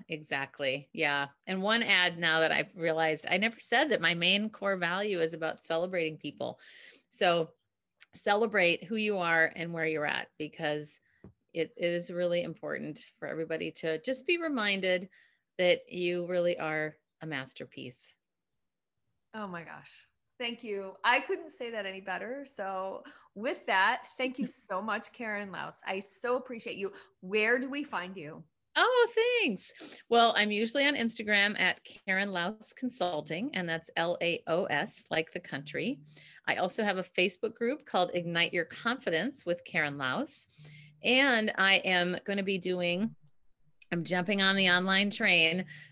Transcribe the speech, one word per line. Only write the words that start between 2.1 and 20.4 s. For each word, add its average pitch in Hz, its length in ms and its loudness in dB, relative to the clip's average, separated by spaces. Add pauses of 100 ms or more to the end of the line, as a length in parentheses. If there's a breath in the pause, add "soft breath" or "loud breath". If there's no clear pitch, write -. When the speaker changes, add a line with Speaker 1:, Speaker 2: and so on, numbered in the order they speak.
Speaker 1:
now 160 220 4
that 160 100 4
I've 147 240 0
realized, 160 540 0
I 180 80 2
never 226 240 -2
said 285 300 2
that 190 100 0
my 170 120 2
main 190 360 2
core 196 260 -2
value 180 460 -2
is 165 120 0
about 160 300 -6
celebrating 165 540 -2
people. 127 420 -8 (480 loud breath)
So 170 460 2 (600)
celebrate 208 720 2
who 226 100 -6
you 214 240 0
are 165 360 4
and 170 160 -6
where 165 140 -4
you're 156 200 0
at, 135 320 -2
because 151 600 -6 (540 loud breath)
it 160 240 -4
is 175 340 -2
really 175 300 0
important 151 640 -8 (140)
for 151 80 -8
everybody 160 440 -4
to 160 300 -4
just 254 240 -6
be 349 120 2
reminded 196 680 0 (500 soft breath)
that 180 340 2
you 175 360 -2
really 175 300 2
are 156 400 -4 (240)
a 160 60 -10
masterpiece. 131 880 -10 (1160)
Speaker 2:
Oh 214 140 -8
my 170 160 -10
gosh. 151 420 -18 (340)
Thank 240 240 -6